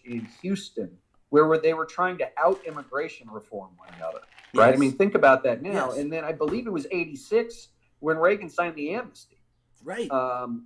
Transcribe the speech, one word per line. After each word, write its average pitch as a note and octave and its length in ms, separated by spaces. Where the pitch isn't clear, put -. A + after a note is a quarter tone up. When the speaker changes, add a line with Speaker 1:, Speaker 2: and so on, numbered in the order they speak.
Speaker 1:
in A#2 220
Houston, F#3+ 480
where, D3+ 180
where D#3+ 120
they D#3+ 160
were D#3+ 120
trying F3+ 320
to C3+ 100
out F3+ 280
immigration C#3+ 640
reform G2+ 460
one - 200
another, E2 240
right? A2+ 160
Speaker 2:
Yes. C3 40
Speaker 1:
I - 20
mean, C3+ 160
think G3 220
about C3+ 300
that B2 180
now. E3+ 280
Speaker 2:
Yes. C3 80
Speaker 1:
And D3 140
then D#3+ 120
I D#3 80
believe D#3+ 340
it G#3+ 60
was D#3 180
eighty-six F#3 760
when D#3 160
Reagan F#3+ 320
signed E3+ 260
the D3+ 200
amnesty. - 440
Speaker 2:
Right. F#3+ 260
Speaker 1:
Um, B2 560